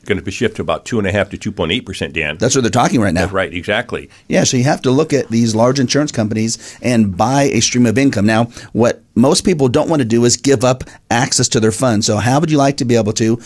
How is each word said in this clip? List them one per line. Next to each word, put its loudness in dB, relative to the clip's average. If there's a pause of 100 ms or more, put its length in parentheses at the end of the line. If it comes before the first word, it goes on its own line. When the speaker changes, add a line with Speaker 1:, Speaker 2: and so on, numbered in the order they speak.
Speaker 1:
Gonna -2
be -8
shift -4
to -8
about -4
two -4
and -2
a -2
half 0
to -10
two -8
point -4
eight -4
percent, -8
Dan. -4
Speaker 2:
That's -2
what 2
they're 0
talking 2
right 0
now. 0
Speaker 1:
That's -4
right, -4
exactly. -6 (180)
Speaker 2:
Yeah, 0
so 0
you 2
have -2
to 2
look 2
at -2
these 0
large 2
insurance 0
companies -4
and 2
buy 2
a 2
stream 2
of 0
income. 2
Now, 2 (280)
what 0 (160)
most 2
people 2
don't 0
want 0
to 0
do 2
is 2
give 0
up 0 (260)
access 0
to 0
their 2
funds. 0
So 0
how 2
would 0
you 2
like 2
to -4
be 2
able 0
to 0